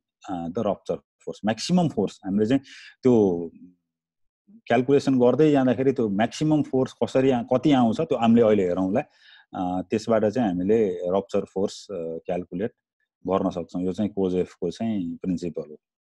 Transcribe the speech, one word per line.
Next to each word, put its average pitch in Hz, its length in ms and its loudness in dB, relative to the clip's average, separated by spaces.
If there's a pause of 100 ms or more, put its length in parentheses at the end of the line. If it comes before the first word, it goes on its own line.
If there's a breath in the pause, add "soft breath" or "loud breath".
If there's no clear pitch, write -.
(320)
uh, 85 140 -6
the 95 160 -6
rupture 95 340 -4
force। - 480 -16
Maximum 160 440 0
force 98 360 -4
हामीले 101 220 0
चाहिँ 139 160 0 (400 loud breath)
त्यो 98 480 2 (1160)
क्याल्कुलेसन 131 520 2
गर्दै 127 320 4
जाँदाखेरि 131 420 2
त्यो 120 160 -2
maximum 131 540 0
force 131 300 -2
कसरी 131 380 0
आ-, 123 120 0
कति 127 300 0
आउँछ, 120 280 2
त्यो 151 180 -2
हामीले 117 240 6
अहिले 107 200 6
हेरौँला। 92 380 0 (540 soft breath)
अ, 92 280 -4
त्यसबाट 110 420 0
चाहिँ 110 240 0
हामीले 98 400 2
rupture 90 520 -2
force, - 500 -6
अ, 82 360 -8
calculate 90 460 -6 (540)
गर्न 92 240 0
सक्छौँ। 87 320 -8
यो 92 100 -2
चाहिँ 101 180 -4
कोजेफको 90 600 -2
चाहिँ 101 460 -6
प्रिन्सिपल 82 540 -6
हो। 76 60 -18 (420)